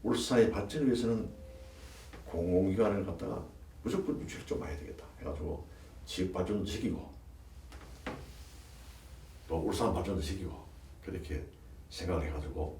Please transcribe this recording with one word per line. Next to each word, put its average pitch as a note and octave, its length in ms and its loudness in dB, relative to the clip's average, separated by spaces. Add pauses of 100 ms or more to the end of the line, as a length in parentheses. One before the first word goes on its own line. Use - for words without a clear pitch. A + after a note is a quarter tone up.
울산의 A#2+ 480 8
발전을 C3+ 360 2
위해서는 A2+ 420 4 (960)
공공기관을 F#2+ 800 6
갖다가 E2 400 -2 (380)
무조건 D3+ 360 2
유치를 - 260 -6
좀 - 200 0
해야 - 140 -4
되겠다 - 260 -10 (140)
해가지고 - 460 -4 (400)
지역 F#2 280 0
발전도 F#2+ 320 2
시키고 - 440 0 (2500)
또 - 120 0
울산 A2 340 4
발전도 F2+ 280 2
시키고 D2+ 300 -2 (540)
그렇게 D#2+ 360 -4 (480)
생각을 E2 380 0
해가지고 D2+ 520 -2